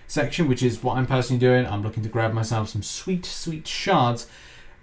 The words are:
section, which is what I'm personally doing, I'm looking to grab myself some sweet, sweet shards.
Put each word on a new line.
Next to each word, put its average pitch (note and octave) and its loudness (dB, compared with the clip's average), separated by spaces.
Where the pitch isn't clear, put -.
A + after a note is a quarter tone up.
section, D3 0
which B2+ 2
is A#2 0
what B2 0
I'm B2+ 2
personally B2+ 2
doing, B2+ 6
I'm G#2 -4
looking A2 -4
to A2 -4
grab A2 0
myself A2 -2
some G2+ -6
sweet, - -4
sweet - -8
shards. A#2+ 2